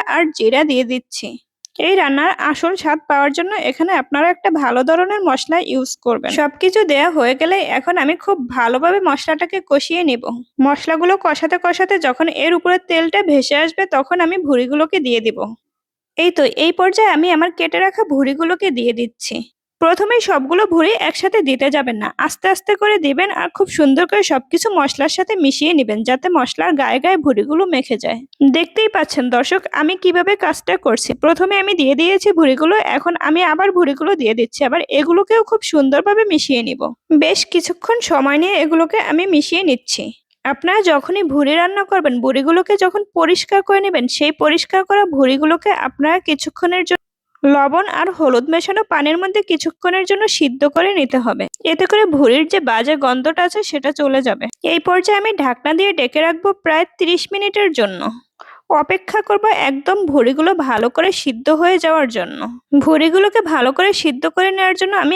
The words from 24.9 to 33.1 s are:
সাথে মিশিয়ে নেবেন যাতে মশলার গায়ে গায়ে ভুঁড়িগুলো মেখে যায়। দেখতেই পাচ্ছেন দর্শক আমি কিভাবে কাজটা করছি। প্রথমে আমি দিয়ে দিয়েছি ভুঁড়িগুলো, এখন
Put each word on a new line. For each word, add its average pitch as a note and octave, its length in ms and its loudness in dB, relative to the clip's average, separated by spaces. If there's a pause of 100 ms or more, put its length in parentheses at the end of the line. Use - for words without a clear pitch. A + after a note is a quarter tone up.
সাথে F#4 180 -2 (100)
মিশিয়ে D4 340 0
নেবেন A3 200 -2 (100)
যাতে C4 180 -2 (100)
মশলার D#4 440 -2
গায়ে B3 240 0
গায়ে F#4 200 2
ভুঁড়িগুলো C#4 380 2 (120)
মেখে C4 300 -2
যায়। A3+ 140 -4 (380)
দেখতেই G#4+ 380 0
পাচ্ছেন D#4 300 -2 (120)
দর্শক D#4+ 240 0 (200)
আমি D#4 220 0
কিভাবে F4 300 2 (120)
কাজটা D#4+ 300 -2 (120)
করছি। A#3 240 0 (140)
প্রথমে E4+ 380 2
আমি G4+ 180 -2
দিয়ে C4+ 200 2
দিয়েছি F#4+ 280 2 (100)
ভুঁড়িগুলো, D#4 360 2 (220)
এখন F4 160 -2 (160)